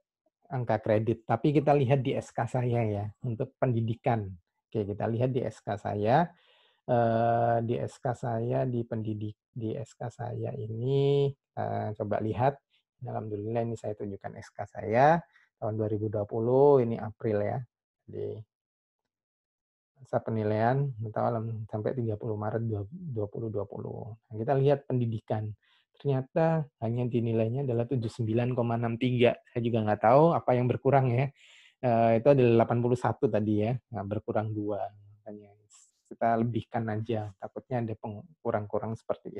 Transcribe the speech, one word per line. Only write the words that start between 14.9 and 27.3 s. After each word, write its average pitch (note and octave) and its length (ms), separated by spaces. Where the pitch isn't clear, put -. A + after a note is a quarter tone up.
tahun A2 200
dua G#2+ 120
ribu G#2+ 200
dua G#2 200
puluh, C3 520
ini A2+ 160
April G#2+ 440
ya. G#2+ 160
Jadi G#2 320
masa B2+ 240
penilaian A2+ 640
atau A#2 140
alam-, A2+ 420
sampai G#2+ 240
tiga A2+ 240
puluh G#2+ 220
Maret A2 320
dua, G2+ 200
dua C3+ 380
puluh A2+ 220
dua G#2 160
puluh. A2+ 480
Nah, A2 80
kita A#2+ 160
lihat C#3 320
pendidikan. A2 640
Ternyata D3+ 640
hanya A#2 320
dinilainya A2+ 560